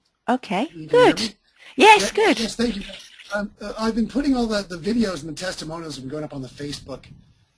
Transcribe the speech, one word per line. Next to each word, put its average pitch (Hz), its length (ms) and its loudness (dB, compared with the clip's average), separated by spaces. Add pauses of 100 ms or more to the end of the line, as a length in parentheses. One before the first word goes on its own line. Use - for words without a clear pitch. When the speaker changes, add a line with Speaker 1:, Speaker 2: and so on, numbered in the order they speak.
(280)
Speaker 1:
Okay, 247 440 -2
Speaker 2:
You 311 160 -12
can 480 100 4
hear 480 140 8
Speaker 1:
good. - 80 -4
Speaker 2:
me? 214 140 -6 (420)
Speaker 1:
Yes, 403 240 8
Speaker 2:
Yes, 196 120 -2
Speaker 1:
good. 392 280 2
Speaker 2:
yes, 220 160 -4
thank 233 200 -2
you. 202 60 -8 (520)
Um, 208 160 -4 (100)
uh, 202 180 -10
I've 220 180 -2
been 226 120 2
putting 277 280 2
all 240 100 2
the, 214 160 -2
the 180 140 -10
videos 190 460 0
and 160 60 -10
the 156 60 -8
testimonials 165 640 -8
have 131 80 -14
been 131 60 -10
going 151 140 -6
up 147 80 -12
on 139 100 -10
the 127 60 -12
Facebook 143 580 -12 (520)